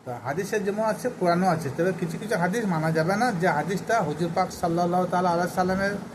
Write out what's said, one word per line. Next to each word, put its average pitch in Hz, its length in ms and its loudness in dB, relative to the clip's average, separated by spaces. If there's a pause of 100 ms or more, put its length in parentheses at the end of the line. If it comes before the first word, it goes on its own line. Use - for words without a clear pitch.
তো 127 80 -10 (120)
হাদিসের 190 400 -2
যেমন 208 200 -2
আছে, 220 260 0 (100)
কোরআনও 175 260 4
আছে। 160 300 0
তবে 175 240 2
কিছু 165 180 -4
কিছু 214 180 -2
হাদিস 180 280 0
মানা 160 260 0
যাবে 160 260 2
না, 240 160 2
যে 180 160 2
হাদিসটা 180 540 0
হুজুর 156 320 -2
পাক 185 140 0 (120)
সাল্লাল্লাহু 175 460 2
তাআলা 180 240 2
আলাইহি 170 240 0
সাল্লামের 190 360 0 (240)